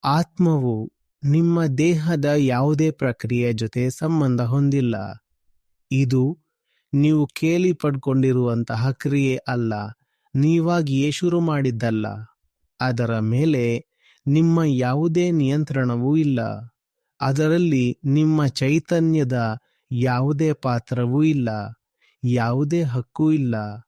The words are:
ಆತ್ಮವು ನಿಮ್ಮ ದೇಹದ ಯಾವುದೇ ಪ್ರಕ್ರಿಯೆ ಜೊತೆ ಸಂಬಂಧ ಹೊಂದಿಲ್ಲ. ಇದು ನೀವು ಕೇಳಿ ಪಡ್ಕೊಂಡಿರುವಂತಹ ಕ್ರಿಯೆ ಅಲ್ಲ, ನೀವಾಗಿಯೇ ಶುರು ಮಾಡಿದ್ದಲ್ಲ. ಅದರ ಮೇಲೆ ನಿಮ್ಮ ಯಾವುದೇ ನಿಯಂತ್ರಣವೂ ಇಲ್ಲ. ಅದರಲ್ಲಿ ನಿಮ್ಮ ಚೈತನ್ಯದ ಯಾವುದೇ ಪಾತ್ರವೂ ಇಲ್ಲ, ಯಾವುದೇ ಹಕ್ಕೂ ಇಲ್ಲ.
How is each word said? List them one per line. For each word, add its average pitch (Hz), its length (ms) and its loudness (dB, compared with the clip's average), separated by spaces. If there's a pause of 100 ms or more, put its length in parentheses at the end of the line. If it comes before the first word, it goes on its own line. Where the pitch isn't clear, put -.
ಆತ್ಮವು 139 880 0 (320)
ನಿಮ್ಮ 165 420 2
ದೇಹದ 151 720 0
ಯಾವುದೇ 143 540 2
ಪ್ರಕ್ರಿಯೆ 120 640 -2
ಜೊತೆ 113 380 -2
ಸಂಬಂಧ 143 500 0
ಹೊಂದಿಲ್ಲ. 120 840 -2 (680)
ಇದು 131 460 0 (560)
ನೀವು 147 320 2
ಕೇಳಿ 175 460 0
ಪಡ್ಕೊಂಡಿರುವಂತಹ 131 1200 0
ಕ್ರಿಯೆ 135 460 -2
ಅಲ್ಲ, 120 360 -4 (640)
ನೀವಾಗಿಯೇ 151 760 2
ಶುರು 175 300 0
ಮಾಡಿದ್ದಲ್ಲ. 120 680 0 (720)
ಅದರ 120 380 -2
ಮೇಲೆ 120 680 0 (400)
ನಿಮ್ಮ 165 360 2
ಯಾವುದೇ 156 680 0
ನಿಯಂತ್ರಣವೂ 135 880 0
ಇಲ್ಲ. 147 240 2 (800)
ಅದರಲ್ಲಿ 143 840 0
ನಿಮ್ಮ 151 420 2
ಚೈತನ್ಯದ 139 1080 0 (360)
ಯಾವುದೇ 131 600 0
ಪಾತ್ರವೂ 123 680 -2
ಇಲ್ಲ, 143 260 2 (760)
ಯಾವುದೇ 123 580 0
ಹಕ್ಕೂ 143 500 -2
ಇಲ್ಲ. 131 240 0 (320)